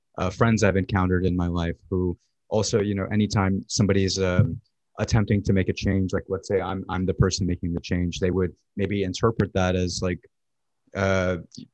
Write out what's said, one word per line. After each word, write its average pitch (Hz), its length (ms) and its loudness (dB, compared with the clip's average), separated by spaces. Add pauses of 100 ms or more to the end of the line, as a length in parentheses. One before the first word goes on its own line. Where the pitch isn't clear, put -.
(180)
uh, 90 120 0
friends 113 320 2
I've 95 140 4
encountered 92 500 2
in 90 100 0
my 87 120 0
life 85 260 -2 (160)
who 90 260 -2 (320)
also, 107 320 0
you 101 140 0
know, 95 180 -2
anytime 98 540 2
somebody's, 95 540 2
um, 90 400 2 (400)
attempting 104 420 2
to - 100 0
make 95 160 2
a 95 40 -2
change, 95 400 0
like, 92 160 -2
let's 95 180 -6
say 98 140 0
I'm, 95 280 -6
I'm 92 160 -2
the 90 100 -2
person 95 300 0
making 87 300 -4
the 85 60 -4
change, 87 400 -4
they 92 100 0
would 90 220 -2 (240)
maybe 101 260 -2
interpret 101 520 0
that 92 200 2
as, 90 260 -2
like, 90 200 -4 (760)
uh, 95 440 0 (360)